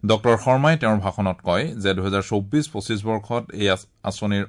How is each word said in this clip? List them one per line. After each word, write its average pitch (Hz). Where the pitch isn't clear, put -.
ডক্টৰ 110
শৰ্মাই 139
তেওঁৰ 107
ভাষণত 95
কয় 92
যে 98
দুহেজাৰ 95
চৌব্বিছ 107
পঁচিছ 107
বৰ্ষত 110
এই 101
আঁচ-, -
আঁচনিৰ 101